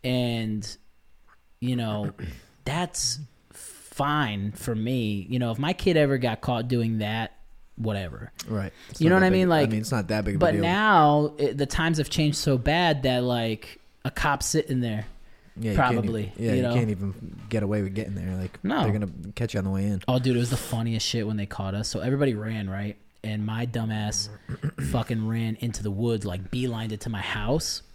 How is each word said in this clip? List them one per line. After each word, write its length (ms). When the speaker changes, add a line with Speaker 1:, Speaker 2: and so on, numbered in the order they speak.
Speaker 1:
And, 720
you 160
know, 360
<clears throat> 260
that's 540
fine 1000
for 220
me. 540
You 100
know, 140
if 60
my 140
kid 240
ever 220
got 220
caught 280
doing 300
that, 340
whatever. 540
Speaker 2:
Right. 240
It's 100
Speaker 1:
You 80
Speaker 2:
not 20
Speaker 1:
know 60
what 40
Speaker 2:
that 60
Speaker 1:
I 40
Speaker 2:
big, 80
Speaker 1:
mean? 140
Speaker 2:
I 80
Speaker 1:
Like, 100
Speaker 2:
mean, 100
it's 120
not 160
that 160
big 120
of 60
a 20
Speaker 1:
but 80
Speaker 2:
deal. 100
Speaker 1:
now 760
it, 180
the 100
times 320
have 120
changed 280
so 200
bad 460
that, 180
like, 580
a 60
cop 320
sitting 380
there, 260
Speaker 2:
Yeah, 160
you 40
can't 180
Speaker 1:
probably, 420
Speaker 2:
even, 80
yeah, 60
Speaker 1:
you 80
Speaker 2:
you 40
Speaker 1:
know? 120
Speaker 2:
can't 160
even 580
get 140
away 200
with 120
getting 200
there. 220
Like, 260
Speaker 1:
No. 200
Speaker 2:
they're 100
gonna 180
catch 200
you 40
on 60
the 60
way 160
in. 220
Speaker 1:
Oh, 100
dude, 180
it 20
was 120
the 80
funniest 480
shit 200
when 120
they 80
caught 280
us. 140
So 120
everybody 340
ran, 340
right? 280
And 220
my 200
dumbass 600
<clears throat> 340
fucking 360
ran 340
into 220
the 80
woods, 360
like, 240
beelined 420
it 100
to 80
my 100
house. 640